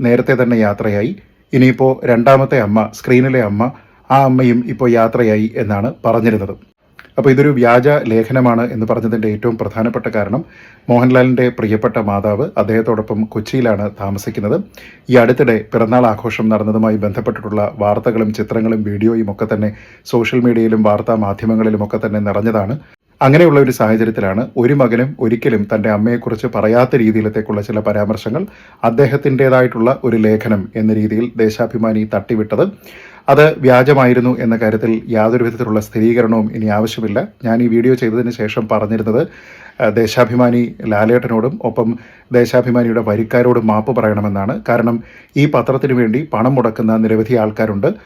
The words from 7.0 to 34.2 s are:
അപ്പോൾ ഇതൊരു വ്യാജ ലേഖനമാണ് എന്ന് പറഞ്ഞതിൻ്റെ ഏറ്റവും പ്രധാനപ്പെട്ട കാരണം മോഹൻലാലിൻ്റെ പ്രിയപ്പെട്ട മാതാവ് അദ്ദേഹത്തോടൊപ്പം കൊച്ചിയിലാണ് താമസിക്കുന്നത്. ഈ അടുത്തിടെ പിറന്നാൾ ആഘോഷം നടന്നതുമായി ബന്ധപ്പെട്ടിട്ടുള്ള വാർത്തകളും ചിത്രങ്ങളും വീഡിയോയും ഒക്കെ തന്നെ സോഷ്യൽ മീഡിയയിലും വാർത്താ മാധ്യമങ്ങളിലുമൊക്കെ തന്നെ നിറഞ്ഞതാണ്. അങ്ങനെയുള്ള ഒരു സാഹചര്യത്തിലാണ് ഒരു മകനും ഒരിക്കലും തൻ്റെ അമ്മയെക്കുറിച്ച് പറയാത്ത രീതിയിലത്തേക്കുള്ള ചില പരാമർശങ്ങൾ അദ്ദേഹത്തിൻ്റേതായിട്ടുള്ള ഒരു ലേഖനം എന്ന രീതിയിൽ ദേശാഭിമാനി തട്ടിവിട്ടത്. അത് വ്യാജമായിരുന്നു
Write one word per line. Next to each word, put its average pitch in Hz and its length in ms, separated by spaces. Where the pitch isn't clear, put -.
അപ്പോൾ 135 160
ഇതൊരു 139 180
വ്യാജ 123 380
ലേഖനമാണ് 117 640
എന്ന് 110 160
പറഞ്ഞതിൻ്റെ 110 440
ഏറ്റവും 113 260
പ്രധാനപ്പെട്ട 113 500
കാരണം 107 340
മോഹൻലാലിൻ്റെ 127 640
പ്രിയപ്പെട്ട 107 480
മാതാവ് 104 480
അദ്ദേഹത്തോടൊപ്പം 110 680
കൊച്ചിയിലാണ് 110 600
താമസിക്കുന്നത്. 101 600
ഈ 127 80
അടുത്തിടെ 120 380
പിറന്നാൾ 117 380
ആഘോഷം 110 420
നടന്നതുമായി 107 480
ബന്ധപ്പെട്ടിട്ടുള്ള 104 640
വാർത്തകളും 107 540
ചിത്രങ്ങളും 110 500
വീഡിയോയും 104 480
ഒക്കെ 110 200
തന്നെ 107 180
സോഷ്യൽ 120 360
മീഡിയയിലും 113 420
വാർത്താ 107 320
മാധ്യമങ്ങളിലുമൊക്കെ 107 840
തന്നെ 107 200
നിറഞ്ഞതാണ്. 104 540
അങ്ങനെയുള്ള 147 400
ഒരു 127 160
സാഹചര്യത്തിലാണ് 110 640
ഒരു 127 180
മകനും 123 340
ഒരിക്കലും 113 460
തൻ്റെ 110 260
അമ്മയെക്കുറിച്ച് 117 560
പറയാത്ത 117 480
രീതിയിലത്തേക്കുള്ള 107 680
ചില 107 180
പരാമർശങ്ങൾ 107 640
അദ്ദേഹത്തിൻ്റേതായിട്ടുള്ള 127 1000
ഒരു 113 140
ലേഖനം 110 440
എന്ന 110 180
രീതിയിൽ 107 320
ദേശാഭിമാനി 110 680
തട്ടിവിട്ടത്. 107 600
അത് 143 160
വ്യാജമായിരുന്നു 127 800